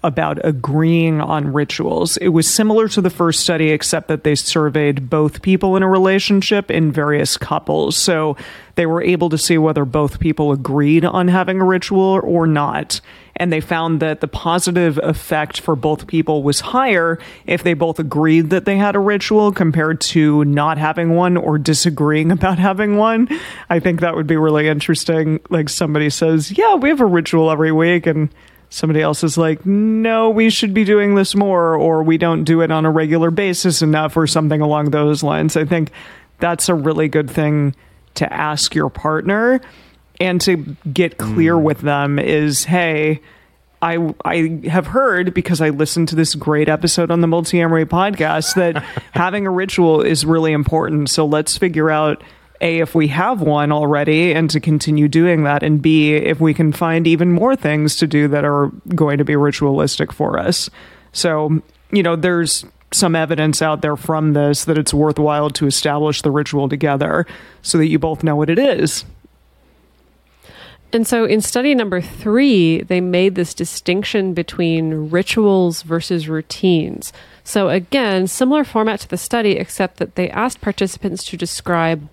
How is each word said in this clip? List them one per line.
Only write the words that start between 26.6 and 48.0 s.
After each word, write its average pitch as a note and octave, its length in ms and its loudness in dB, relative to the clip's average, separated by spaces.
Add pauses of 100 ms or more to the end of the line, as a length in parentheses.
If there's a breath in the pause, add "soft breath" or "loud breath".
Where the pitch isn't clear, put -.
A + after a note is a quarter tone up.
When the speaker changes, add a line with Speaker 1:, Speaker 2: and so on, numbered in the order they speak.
Speaker 1:
we C#4 140 0
have D4 120 2
a A#3 60 4
ritual E3 460 2
every D#3 180 2
week," E3 360 2
and D#3 240 0 (380 soft breath)
somebody D#3+ 340 0
else D#3 220 0
is D3+ 120 0
like, D#3+ 300 0
"No, A3 640 2
we A3+ 200 4
should G3+ 240 -2
be G#3+ 100 2
doing G3+ 300 4
this G3 200 2
more," F#3 400 2
or, D#3+ 280 2
"We D#3+ 160 2
don't D#3+ 260 0
do E3 160 4
it D#3+ 100 2
on D#3 140 0
a D#3+ 60 2
regular D#3+ 400 2
basis F3+ 500 0
enough," D#3 360 2
or D#3+ 100 2
something D#3 340 0
along D3+ 300 0
those D3 320 0
lines. D#3 340 0
I D#3 80 2
think D#3 260 -2 (480 loud breath)
that's E3+ 300 -2
a F3+ 60 2
really D#3 340 0
good C#3+ 220 -2
thing D3+ 440 0 (400 soft breath)
to - 180 -4
ask D3+ 420 -4
your D3+ 160 0
partner G#3 680 0 (600 loud breath)
and F3+ 220 0
to F#3 140 2 (360)
get E3 260 -2
clear D#3+ 360 0
Speaker 2:
Mm. E3 80 2
Speaker 1:
with D3+ 180 0
them C#3+ 380 -2
is, D3+ 460 0
"Hey, D#3 560 0 (600 soft breath)
I, E3+ 340 -2 (100)
I E3 440 -2
have E3 180 0
heard, F#3 480 0
because E3+ 260 -2
I D#3 100 2
listened D#3 380 -2
to E3 80 -6
this D#3+ 200 0
great D3+ 320 0
episode E3 420 0
on E3+ 100 2
the E3+ 60 4
Multiamory E3 580 0
podcast, D#3+ 680 -2